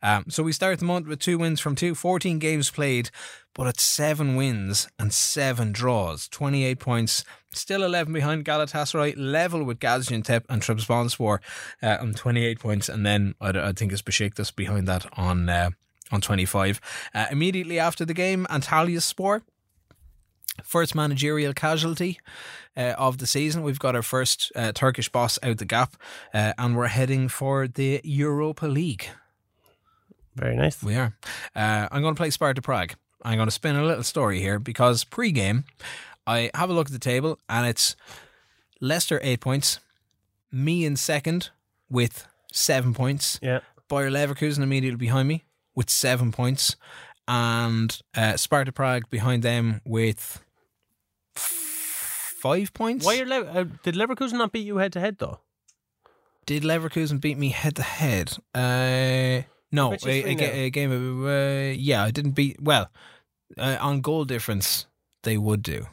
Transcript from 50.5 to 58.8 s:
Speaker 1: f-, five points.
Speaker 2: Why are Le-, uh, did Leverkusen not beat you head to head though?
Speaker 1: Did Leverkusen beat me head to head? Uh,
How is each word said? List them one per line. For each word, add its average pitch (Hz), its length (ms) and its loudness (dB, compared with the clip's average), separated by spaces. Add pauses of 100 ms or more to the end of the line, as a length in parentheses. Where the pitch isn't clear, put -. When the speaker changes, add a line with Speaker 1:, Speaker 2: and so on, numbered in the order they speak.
Speaker 1:
f-, - 1040 -6
five 180 320 0
points. 226 320 -2
Speaker 2:
Why 220 160 4
are 254 40 -2
Le-, 254 200 0
uh, 170 180 -2 (200)
did 170 120 -2
Leverkusen 233 380 0
not 233 180 0
beat 220 140 -4
you 202 120 -2
head 190 160 0
to 180 60 -4
head 196 200 -2
though? - 200 -6 (1080)
Speaker 1:
Did 147 180 -2
Leverkusen 160 580 0
beat 147 160 0
me 143 120 2
head 147 280 -2
to 131 60 -2
head? 117 500 0 (200)
Uh, 127 920 2 (240)